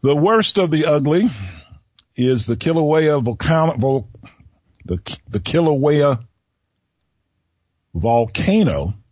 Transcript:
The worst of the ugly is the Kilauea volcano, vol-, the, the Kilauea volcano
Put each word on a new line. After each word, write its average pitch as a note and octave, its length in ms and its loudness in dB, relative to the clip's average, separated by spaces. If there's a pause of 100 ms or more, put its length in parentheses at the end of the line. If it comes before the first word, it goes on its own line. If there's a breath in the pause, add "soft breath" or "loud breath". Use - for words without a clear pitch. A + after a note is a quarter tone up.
The C#3 140 2
worst G#3 420 2
of F#3 120 0
the D3+ 160 0
ugly D#3 440 2 (840 loud breath)
is B2+ 300 0
the A#2 120 -4
Kilauea D#3 680 2
volcano, D#3+ 540 0
vol-, C3+ 300 -2 (760 loud breath)
the, F2+ 140 -4 (300)
the G#2 100 -4
Kilauea D3 840 0 (1700)
volcano A#2 1000 0 (180)